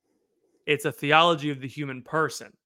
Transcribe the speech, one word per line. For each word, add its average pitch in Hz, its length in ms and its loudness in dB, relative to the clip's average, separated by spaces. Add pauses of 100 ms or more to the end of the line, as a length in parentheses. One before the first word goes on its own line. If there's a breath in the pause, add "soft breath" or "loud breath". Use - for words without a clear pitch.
(680)
It's 139 180 0
a 147 80 -2
theology 151 580 2
of 135 100 -6
the 131 80 -8
human 131 340 -8
person, 151 500 -4 (140)